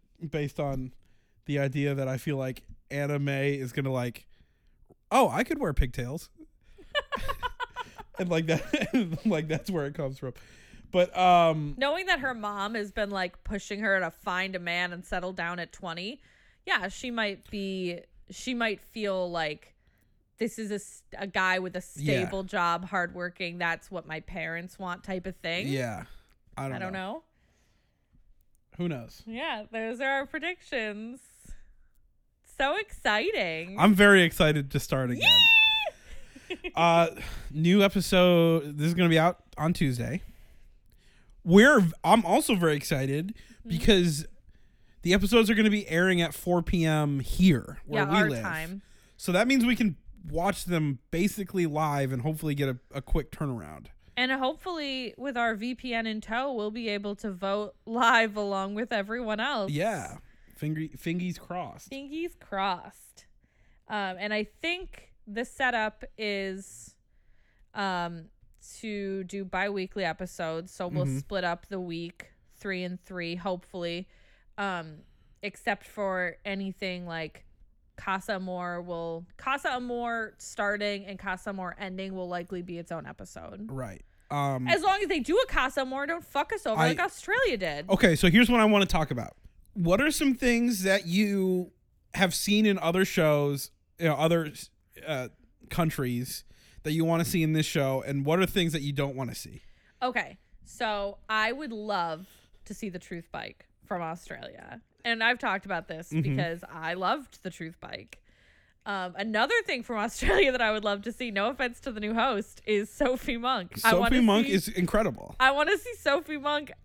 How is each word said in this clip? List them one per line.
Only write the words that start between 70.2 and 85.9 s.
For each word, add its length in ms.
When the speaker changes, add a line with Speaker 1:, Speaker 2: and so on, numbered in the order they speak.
Speaker 2:
So 160
we'll 160
Speaker 1:
Mm-hmm. 140
Speaker 2:
split 260
up 240
the 120
week, 520
three 260
and 220
three, 320
hopefully. 720
Um, 400
except 440
for 500
anything 600
like 380
Casa 400
Amor 460
will, 440
Casa 360
Amor 640
starting 680
and 120
Casa 320
Amor 280
ending 360
will 140
likely 340
be 160
its 120
own 160
episode. 640
Speaker 1:
Right. 320
Um, 360
Speaker 2:
As 160
long 200
as 60
they 120
do 180
a 80
Casa 360
Amor, 240